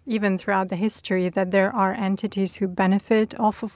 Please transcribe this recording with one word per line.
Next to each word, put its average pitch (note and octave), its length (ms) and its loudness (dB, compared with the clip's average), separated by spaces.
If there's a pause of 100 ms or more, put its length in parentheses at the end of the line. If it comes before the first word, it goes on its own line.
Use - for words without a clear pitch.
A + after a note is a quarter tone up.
even G#3 300 0
throughout F#3+ 320 0
the F#3 80 -4
history, F#3 500 -2
that F3+ 240 -2
there G3 240 2
are G3 180 2
entities G3 640 -2
who F#3+ 140 -2
benefit G3 680 2
off G#3+ 260 0
of A3 120 -10